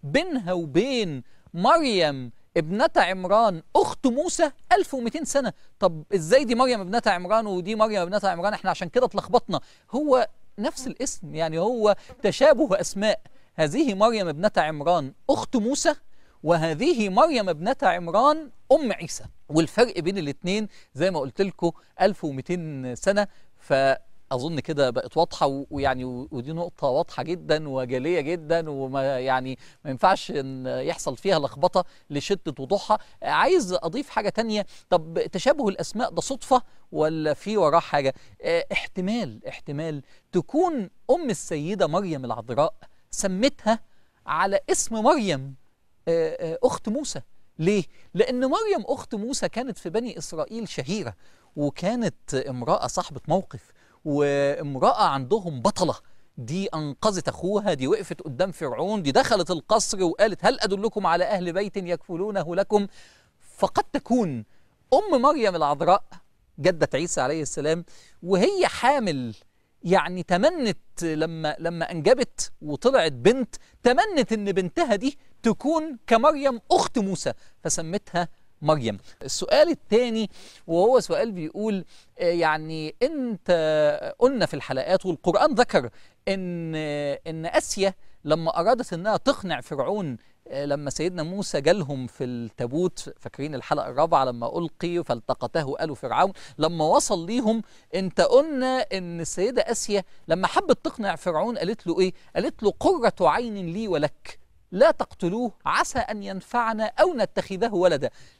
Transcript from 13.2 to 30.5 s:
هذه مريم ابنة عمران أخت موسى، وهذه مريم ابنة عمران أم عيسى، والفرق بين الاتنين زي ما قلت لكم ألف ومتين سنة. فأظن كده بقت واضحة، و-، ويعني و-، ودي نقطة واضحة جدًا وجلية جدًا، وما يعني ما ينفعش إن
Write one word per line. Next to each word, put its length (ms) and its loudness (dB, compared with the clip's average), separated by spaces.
هذه 380 2
مريم 340 2
ابنة 300 0
عمران 560 0
أخت 260 0
موسى، 400 0
وهذه 640 2
مريم 400 4
ابنة 340 -2
عمران 680 2
أم 220 4
عيسى، 300 -8
والفرق 500 2
بين 180 -2
الاتنين 500 -2
زي 180 0
ما 80 -4
قلت 220 -4
لكم 300 0
ألف 220 4
ومتين 720 -6
سنة. 320 0
فأظن 1000 0
كده 300 0
بقت 280 -4
واضحة، 300 2
و-، 240 -4
ويعني 340 -2
و-، 260 -8
ودي 220 -8
نقطة 340 -4
واضحة 360 -2
جدًا 460 -2
وجلية 520 -2
جدًا، 480 -2
وما 500 -2
يعني 400 -2
ما 60 -6
ينفعش 400 2
إن 360 -6